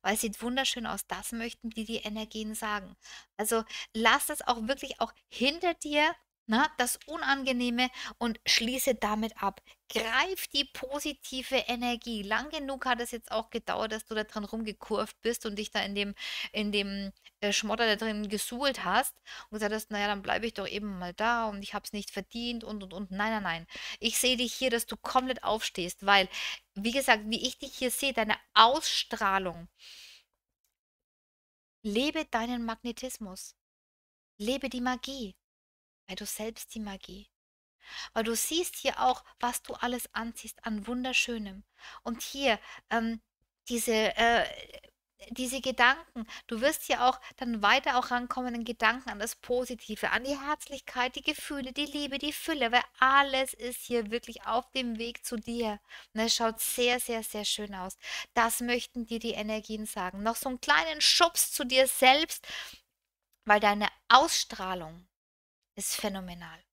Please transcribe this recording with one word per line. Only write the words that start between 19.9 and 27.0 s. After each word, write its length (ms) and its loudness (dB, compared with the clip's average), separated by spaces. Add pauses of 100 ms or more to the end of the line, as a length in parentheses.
„Na 100 -2
ja, 60 2
dann 160 -2
bleibe 240 2
ich 80 -4
doch 120 -6
eben 320 -6
mal 140 -6
da 380 0
und 120 -8
ich 120 -10
hab's 180 -6
nicht 180 -6
verdient“ 540 -6
und, 180 -8
und, 120 -14
und. 160 -8
Nein, 200 0
nein, 120 0
nein. 240 -2 (340)
Ich 180 0
sehe 200 4
dich 160 0
hier, 160 2
dass 160 0
du 100 -8
komplett 480 0
aufstehst, 600 -2
weil, 240 8 (440)
wie 180 -2
gesagt, 340 4